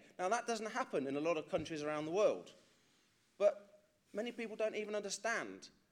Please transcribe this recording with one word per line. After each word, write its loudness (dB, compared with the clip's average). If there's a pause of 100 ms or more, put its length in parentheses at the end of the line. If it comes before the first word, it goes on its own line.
(180)
Now, 2
that 2
doesn't -2
happen 0
in 0
a 0
lot 2
of -4
countries -2
around -2
the -4
world, 4 (840)
but 2 (340)
many -2
people -6
don't 0
even -4
understand -2 (240)